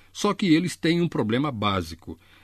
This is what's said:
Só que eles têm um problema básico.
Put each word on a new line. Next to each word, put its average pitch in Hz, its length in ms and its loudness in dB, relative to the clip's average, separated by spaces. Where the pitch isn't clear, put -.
Só 208 200 -2
que 185 220 4
eles 170 220 0
têm 170 240 2
um 175 80 2
problema 131 420 0
básico. 95 640 -4